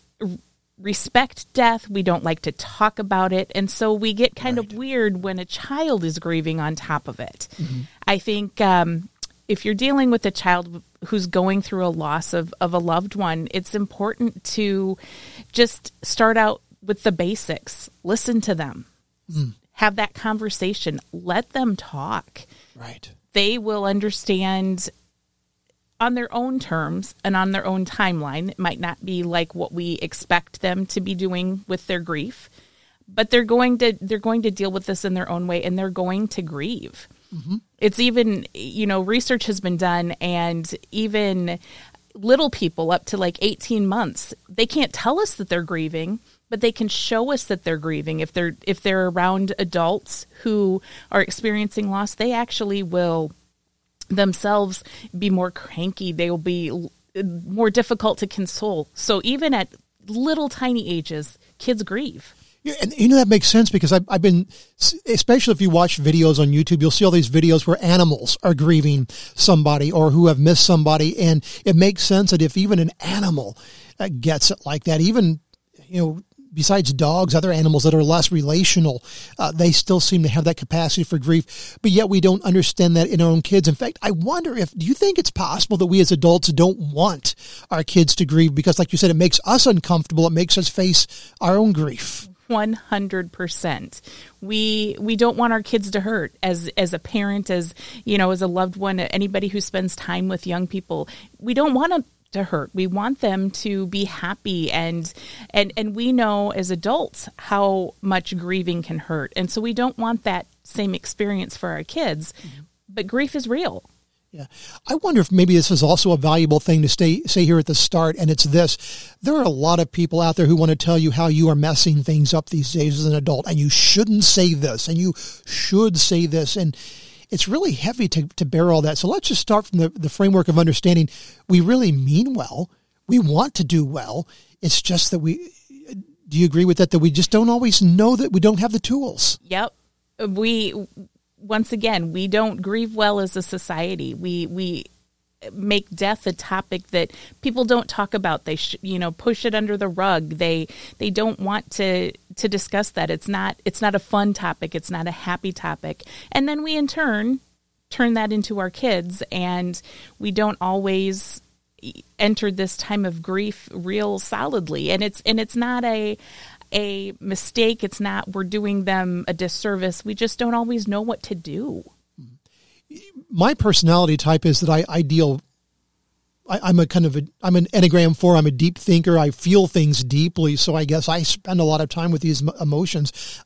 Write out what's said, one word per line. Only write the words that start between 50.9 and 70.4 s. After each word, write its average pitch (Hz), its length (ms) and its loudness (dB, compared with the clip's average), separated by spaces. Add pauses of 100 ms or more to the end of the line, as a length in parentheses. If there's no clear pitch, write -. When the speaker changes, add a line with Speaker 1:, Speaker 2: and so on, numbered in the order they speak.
Speaker 1:
are 202 100 2
experiencing 208 720 -4
loss, 202 240 -4
they 233 160 -2
actually 220 500 -4
will 165 500 -2 (760)
themselves 196 760 0 (340)
be 196 120 -2
more 180 220 0
cranky. 180 640 -8
They 170 180 -2
will 175 60 -2
be 170 320 -4
l-, 170 220 -8 (320)
more 185 460 -2
difficult 220 500 0
to 202 80 -4
console. 185 640 -6
So 202 300 -2
even 277 300 -2
at 190 140 -2 (400)
little 285 400 -2
tiny 247 420 -4
ages, 156 480 -8 (200)
kids 220 260 -4
grieve. - 500 -10 (300)
Speaker 2:
Yeah, 294 180 -6
and 269 160 -6
you 226 100 6
know, 269 100 8
that 247 100 6
makes 202 180 4
sense 226 240 6
because 175 240 2
I've, 185 160 4
I've 185 140 0
been, 185 240 4 (340)
s-, - 140 4 (100)
especially 240 460 4
if 185 100 2
you 196 80 4
watch 170 320 4
videos 156 380 6
on 147 80 6
YouTube, 147 340 2
you'll 156 80 6
see - 160 2
all 185 60 6
these 160 180 4
videos 160 380 4
where 165 120 4
animals 175 640 4
are 175 140 4
grieving 147 560 4
somebody 147 800 4
or 156 180 4
who 170 160 6
have 151 140 6
missed 160 260 6